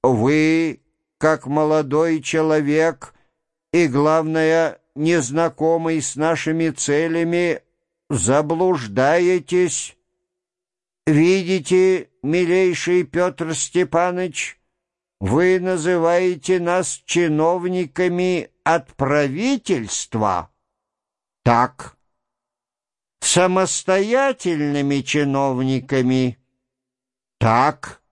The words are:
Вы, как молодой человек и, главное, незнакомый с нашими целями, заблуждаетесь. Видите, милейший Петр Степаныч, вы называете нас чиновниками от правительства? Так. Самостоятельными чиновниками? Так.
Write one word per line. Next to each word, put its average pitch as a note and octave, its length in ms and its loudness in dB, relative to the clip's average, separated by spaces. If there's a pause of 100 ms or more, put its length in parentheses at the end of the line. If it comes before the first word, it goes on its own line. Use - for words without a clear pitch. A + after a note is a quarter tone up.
Вы, D3+ 800 2 (360)
как D#3 280 0
молодой D3+ 760 0
человек D#3 920 -2 (580)
и, E3+ 160 2
главное, D#3 920 0 (160)
незнакомый D#3+ 1040 0
с - 140 -8
нашими D#3+ 540 -2
целями, E3 920 -2 (480)
заблуждаетесь. D#3 1900 0 (1080)
Видите, F#3 1040 2 (120)
милейший F3 840 0
Петр E3 500 -4
Степаныч, F3 1040 -2 (600)
вы E3+ 400 2
называете F3+ 1000 0
нас F3 460 -2
чиновниками F3 1400 0 (140)
от E3 320 -2
правительства? C3+ 1500 -2 (960)
Так. A#2+ 540 0 (1200)
Самостоятельными F#3 1800 0
чиновниками? C3 1400 -2 (1000)
Так. A3 640 0 (100)